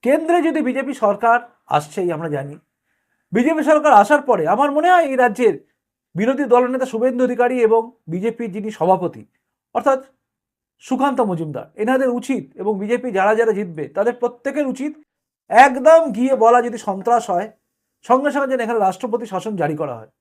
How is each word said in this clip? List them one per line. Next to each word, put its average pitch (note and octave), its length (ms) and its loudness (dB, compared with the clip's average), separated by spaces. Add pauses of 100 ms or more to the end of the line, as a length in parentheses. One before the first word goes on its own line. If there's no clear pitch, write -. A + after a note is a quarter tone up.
কেন্দ্রে D#4+ 380 2
যদি D#4 200 0
বিজেপি B3+ 320 -4
সরকার A3+ 440 2 (300)
আসছেই D3+ 440 -2
আমরা D#3+ 160 -6
জানি, C#3+ 260 -6 (760)
বিজেপি C#4+ 320 0
সরকার D4+ 300 4
আসার A3+ 280 6
পরে G#3 240 0
আমার B3 260 0
মনে D#4 180 0
হয় F4 160 4
এই C4+ 100 -4
রাজ্যের A#3+ 380 2 (600)
বিরোধী A#3+ 300 0
দলনেতা B3 420 2
শুভেন্দু B3 380 -2
অধিকারী B3 380 0
এবং A3+ 200 2 (260)
বিজেপির A3 440 -6
যিনি G#3+ 180 -8
সভাপতি F3 520 -2 (520)
অর্থাৎ C4+ 260 -2 (840)
সুকান্ত C4 360 -4
মজুমদার, D#3+ 460 -6 (100)
এনাদের B3+ 340 -2
উচিত A#3+ 340 -6 (120)
এবং G#3+ 220 -6
বিজেপি A#3+ 320 -4
যারা F#3+ 240 0
যারা A3+ 180 0
জিতবে E3+ 360 -6
তাদের A3 260 -2
প্রত্যেকের C4+ 520 -6
উচিত C#4 260 -8 (580)
একদম C4+ 500 6 (120)
গিয়ে B3+ 240 0
বলা A#3 260 6
যদি A#3+ 160 -6
সন্ত্রাস G#3 520 -2
হয়, F#3+ 180 -2 (560)
সঙ্গে C4+ 280 0
সঙ্গে C4+ 180 -2
যেন C4 120 -2
এখানে A3+ 180 -2
রাষ্ট্রপতি G#3 460 -4
শাসন F#3+ 300 -8
জারি D#3 200 -2
করা D3 200 -8
হয় A2 140 -20 (100)